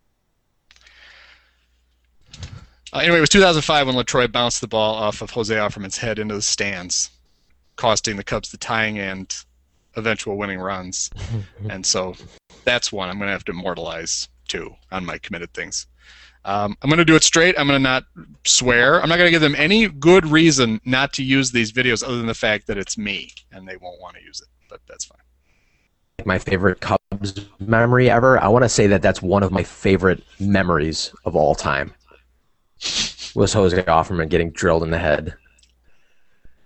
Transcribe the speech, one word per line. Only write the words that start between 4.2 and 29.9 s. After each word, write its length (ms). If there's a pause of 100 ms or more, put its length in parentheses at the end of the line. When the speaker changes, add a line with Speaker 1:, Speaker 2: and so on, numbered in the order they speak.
Speaker 1:
bounced 300
the 60
ball 280
off 260
of 100
Jose 220
Offerman's 440
head 220
into 160
the 60
stands, 720 (640)
costing 420
the 60
Cubs 260
the 80
tying 420
and 340 (640)
eventual 420
winning 220
runs. 500 (300)
Speaker 2:
<laughs> 300
Speaker 1:
And 160
so 300 (500)
that's 260
one 180
I'm 100
gonna 120
have 140
to 60
immortalize, 760 (200)
too, 280 (160)
on 140
my 120
committed 360
things. 340 (580)
Um, 360
I'm 80
gonna 140
do 120
it 80
straight. 340
I'm 100
gonna 120
not 260 (400)
swear. 560
I'm 80
not 80
gonna 140
give 100
them 140
any 340
good 360
reason 600
not 280
to 100
use 280
these 220
videos 300
other 140
than 100
the 60
fact 340
that 100
it's 200
me, 340 (200)
and 160
they 100
won't 220
wanna 240
use 160
it, 80 (220)
but 180
that's 180
fine. 120 (1080)
Speaker 2:
My 140
favorite 400
Cubs 680 (140)
memory 500
ever, 320
I 60
wanna 220
say 180
that 140
that's 200
one 220
of 80
my 120
favorite 600 (160)